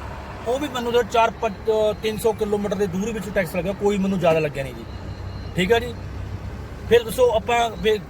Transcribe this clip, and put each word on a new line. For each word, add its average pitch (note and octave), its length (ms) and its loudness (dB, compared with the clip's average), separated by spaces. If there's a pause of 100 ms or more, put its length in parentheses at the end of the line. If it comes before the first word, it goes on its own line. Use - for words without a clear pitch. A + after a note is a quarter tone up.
(480)
ਉਹ B3+ 120 0
ਵੀ D4 80 -4
ਮੈਨੂੰ A#3+ 260 -4
ਤੇ A#3+ 60 6 (120)
ਚਾਰ A#3 200 6 (720)
ਤਿੰਨ G#3+ 140 -2
ਸੌ A3 160 2
ਕਿਲੋਮੀਟਰ G#3 420 0
ਦੇ G3 120 0
ਦੂਰੀ F#3+ 260 -2
ਵਿੱਚ G#3+ 120 -6 (100)
ਟੈਕਸ F#3 200 0
ਲੱਗਿਆ, F3+ 180 -2
ਕੋਈ G3+ 240 2
ਮੈਨੂੰ F#3+ 220 2
ਜ਼ਿਆਦਾ D#3+ 200 4
ਲੱਗਿਆ C#3+ 240 -2
ਨਹੀਂ B2+ 100 -10
ਜੀ। A#2 100 -12 (720)
ਠੀਕ F#3 180 4
ਆ A#3 60 6
ਜੀ। A#3+ 140 -6 (960)
ਫਿਰ A#3+ 140 8
ਦੱਸੋ A#3+ 320 4
ਆਪਾਂ A#3 340 2
ਫਿਰ G#3 300 2 (100)